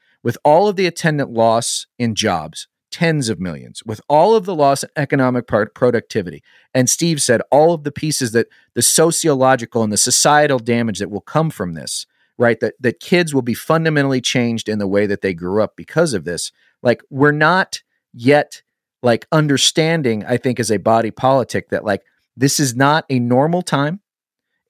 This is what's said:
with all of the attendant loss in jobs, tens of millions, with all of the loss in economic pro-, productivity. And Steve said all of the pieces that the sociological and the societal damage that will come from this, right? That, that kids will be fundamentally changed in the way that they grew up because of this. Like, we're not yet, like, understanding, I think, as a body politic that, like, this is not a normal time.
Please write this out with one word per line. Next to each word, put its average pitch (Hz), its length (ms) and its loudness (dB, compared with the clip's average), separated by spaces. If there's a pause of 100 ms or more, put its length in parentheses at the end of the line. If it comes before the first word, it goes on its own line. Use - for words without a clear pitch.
(220)
with 120 220 -4
all 160 220 4
of 208 100 -2
the 190 100 0
attendant 156 440 -2
loss 113 560 0 (120)
in 117 160 -2
jobs, 85 540 -4 (220)
tens 156 380 -2
of 104 100 -4
millions, 71 460 -10
with 107 240 -10
all 170 260 4
of 208 120 0
the 190 80 -6
loss 139 280 2
in - 140 -10
economic 131 500 0
pro-, 107 200 0
productivity. 104 760 -2 (300)
And 127 160 2
Steve 165 320 0
said 113 300 2
all 156 240 4
of 151 100 -6
the 143 80 -6
pieces 139 400 -4
that 113 140 2 (280)
the 120 80 -2
sociological 131 1000 2
and 107 100 0
the 101 60 -2
societal 147 600 2
damage 117 420 -2
that 95 100 -6
will 101 100 -8
come 160 300 -2
from 90 240 -8
this, - 320 -10 (320)
right? 117 220 2
That, - 200 -4
that 120 200 -2
kids 170 340 0
will 131 80 0
be 120 120 -4
fundamentally 147 680 0
changed 117 460 -2
in 107 100 -4
the 101 100 -4
way 101 180 0
that 98 140 -4
they 95 140 -2
grew 90 280 -2
up - 140 -4
because 151 380 -2
of 85 100 -6
this. 85 260 -8 (320)
Like, 120 260 0
we're 143 240 2
not 160 500 0 (300)
yet, 139 500 0 (400)
like, 120 300 0
understanding, 151 960 0
I 120 100 0
think, 123 240 -4
as 107 100 -4
a 107 60 2
body 110 340 2
politic 131 600 -2
that, - 140 -4
like, 98 180 -2 (340)
this 127 240 0
is 127 160 -2
not 143 320 2
a 131 100 0
normal 131 440 0
time. 147 380 -4 (680)